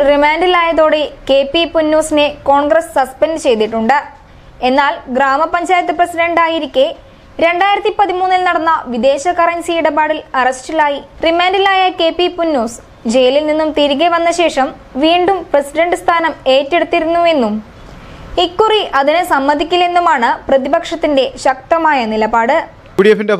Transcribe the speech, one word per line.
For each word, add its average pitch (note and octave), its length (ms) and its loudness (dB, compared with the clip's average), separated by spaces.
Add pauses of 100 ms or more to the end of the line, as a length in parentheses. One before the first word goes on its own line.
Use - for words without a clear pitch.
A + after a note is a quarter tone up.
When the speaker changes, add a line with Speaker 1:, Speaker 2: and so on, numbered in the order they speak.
(120)
Speaker 1:
റിമാൻഡിലായതോടെ D#4 920 2 (280)
കെ C#4 120 4 (100)
പി E4+ 100 2 (120)
പുന്നൂസിനെ D#4 520 2 (240)
കോൺഗ്രസ് D4 480 0
സസ്പെൻഡ് D4+ 480 -2
ചെയ്തിട്ടുണ്ട്. A3+ 520 0 (720)
എന്നാൽ C#4+ 240 2 (240)
ഗ്രാമപഞ്ചായത്ത് E4 840 0
പ്രസിഡന്റായിരിക്കെ E4 880 0 (560)
രണ്ടായിരത്തി G4 540 0
പതിമൂന്നിൽ F#4 480 0
നടന്ന E4 260 0 (200)
വിദേശ C4+ 300 0 (140)
currency E4+ 440 0
ഇടപാടിൽ D#4 380 0 (220)
അറസ്റ്റിലായി C#4 580 -2 (280)
റിമാൻഡിലായ F#4+ 560 2 (180)
കെ E4 160 2
പി F4+ 100 0 (120)
പുന്നൂസ് C#4 420 -2 (320)
ജയിലിൽ C4 380 2
നിന്നും D#4 260 0
തിരികെ D4 380 2
വന്ന E4+ 240 0
ശേഷം D4+ 280 0 (380)
വീണ്ടും F4 340 2 (140)
പ്രസിഡന്റ് D#4 480 0
സ്ഥാനം E4 320 0 (220)
ഏറ്റെടുത്തിരുന്നുവെന്നും D#4+ 1000 0 (920)
ഇക്കുറി G#4+ 360 0 (180)
അതിന് D4+ 300 2
സമ്മതിക്കില്ലെന്നുമാണ് D#4+ 1000 0 (200)
പ്രതിപക്ഷത്തിന്റെ D4 760 0 (200)
ശക്തമായ C#4+ 560 0 (120)
നിലപാട്. A3+ 440 0 (420)
Speaker 2:
യു G3 80 4
ഡി G#3+ 80 8
എഫിൻ്റെ G#3 240 0